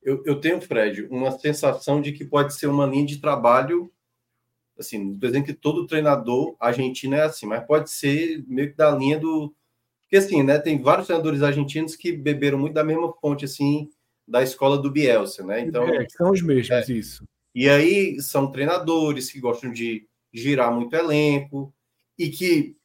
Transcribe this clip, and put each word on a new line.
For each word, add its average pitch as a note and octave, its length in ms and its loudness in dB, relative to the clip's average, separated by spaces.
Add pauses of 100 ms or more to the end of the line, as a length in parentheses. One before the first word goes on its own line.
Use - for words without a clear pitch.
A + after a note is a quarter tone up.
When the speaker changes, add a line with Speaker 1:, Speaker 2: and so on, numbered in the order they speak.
Speaker 1:
Eu, C3+ 220 -2
eu C#3+ 160 0
tenho, D#3+ 200 0
Fred, G#2+ 500 -2
uma C3 220 -2
sensação D3 680 0
de D3 120 -4
que C#3+ 120 -12
pode C#3+ 300 0
ser - 140 -4
uma C#3+ 180 2
linha C3+ 180 2
de C#3+ 160 -6
trabalho, C#3 720 2 (840)
assim, - 200 -10
não G2 200 -6
tô B2+ 80 -2
dizendo C3+ 180 2
que D3 80 -8
todo D#3 340 -2
treinador C#3 760 0
argentino C3 560 -2
é D3+ 60 4
assim, D#3 220 -2
mas A2+ 220 -6
pode D#3 240 2
ser D3+ 560 -2
meio C3+ 240 -4
que - 60 -20
da D3+ 160 4
linha C#3 260 2
do, D#3 340 -2 (520)
porque - 120 2
assim, G3 260 4
né, C#3 160 4
tem D3 220 -2
vários E3+ 280 2
treinadores D#3 340 0
argentinos D3 540 -2
que E3+ 160 -6
beberam C#3+ 460 0
muito D3+ 160 -2
da D3+ 100 2
mesma E3 360 -2
fonte, C#3+ 240 -2
assim, D3 460 -2 (360)
da A#2+ 160 2
escola C#3 360 2
do C#3 120 -2
Bielsa, A2+ 540 2
né? G#2 160 -4
Então, D#3 280 -2
Speaker 2:
É, C#3+ 200 0
são F3 220 0
os F#3+ 100 2
mesmos, C#3 300 2 (180)
Speaker 1:
é. B2+ 40 -4
Speaker 2:
isso. - 320 -8 (300)
Speaker 1:
E B2+ 140 2
aí D#3 520 4
são C#3 320 -2
treinadores D3+ 800 -2
que C#3 80 -16
gostam A#2+ 320 -4
de A2+ 340 -8 (260)
girar B2 400 0
muito A#2+ 220 -4
elenco D3 800 0 (440)
e E3 100 -2
que E3+ 560 0